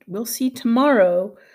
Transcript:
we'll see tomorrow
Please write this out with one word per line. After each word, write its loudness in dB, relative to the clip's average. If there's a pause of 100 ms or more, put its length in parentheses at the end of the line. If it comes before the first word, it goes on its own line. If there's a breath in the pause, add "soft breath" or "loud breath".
we'll -8
see -4
tomorrow 2 (180 loud breath)